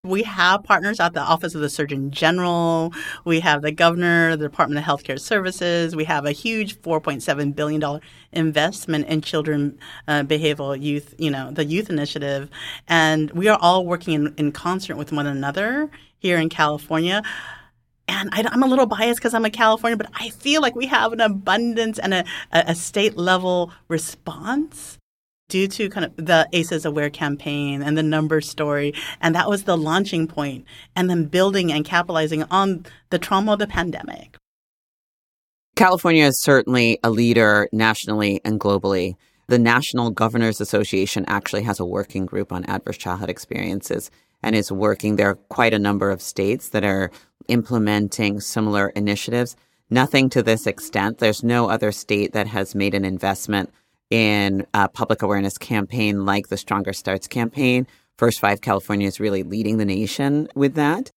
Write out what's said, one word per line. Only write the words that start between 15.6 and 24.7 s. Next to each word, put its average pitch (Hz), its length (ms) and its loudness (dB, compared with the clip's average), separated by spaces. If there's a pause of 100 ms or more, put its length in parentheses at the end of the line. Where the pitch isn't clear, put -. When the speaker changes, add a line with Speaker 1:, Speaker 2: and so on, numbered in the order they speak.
Speaker 1:
here 175 180 2
in 160 120 2
California. 160 760 0 (840)
And 196 240 -4
I, 214 200 -2
I'm 247 100 2
a 269 60 4
little 262 180 4
biased 226 340 0
'cause 247 140 -2
I'm 226 120 0
a 220 40 0
Californian, 220 480 2
but 208 160 -8
I 226 160 -10
feel 294 320 0
like 240 140 0
we 240 100 -2
have 226 280 0
an 226 80 -2
abundance 220 760 0
and 196 160 -2
a, 180 100 0 (280)
a, 165 160 4
a 170 80 0
state 202 420 -2
level 180 540 2 (160)
response 170 1120 -6 (500)